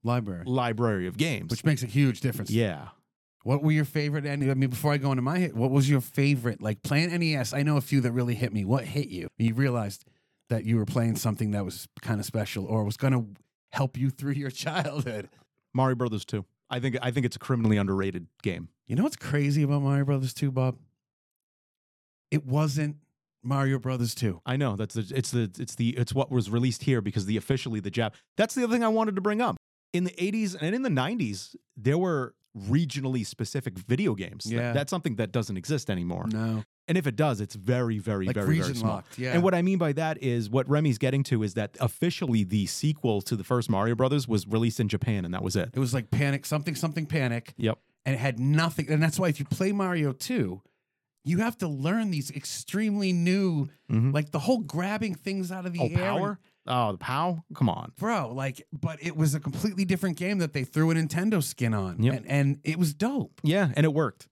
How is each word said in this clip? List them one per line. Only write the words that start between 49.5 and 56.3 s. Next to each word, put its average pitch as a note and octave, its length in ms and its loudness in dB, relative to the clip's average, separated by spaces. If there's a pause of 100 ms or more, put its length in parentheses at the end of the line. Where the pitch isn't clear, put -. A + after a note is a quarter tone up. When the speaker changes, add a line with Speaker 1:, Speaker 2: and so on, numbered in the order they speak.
Speaker 1:
Mario F3 400 0
two, G#2+ 500 -2 (600)
you E3+ 140 2
have A#3 200 0
to F3+ 80 -4
learn F3 460 0
these C#3+ 180 -4
extremely G3+ 840 -2
new, F3 560 2 (220)
Speaker 2:
Mm-hmm. A#2 220 4
Speaker 1:
like, D3 180 0
the D3+ 80 -2
whole A#3 200 2
grabbing F#3+ 580 -2
things F#3+ 340 -4
out F#3 160 -8
of F3+ 60 -6
the E3+ 80 -4
Speaker 2:
Oh, - 60 4
Speaker 1:
air D#3 40 2
and F3 80 0
Speaker 2:
power? F#3+ 400 0 (300)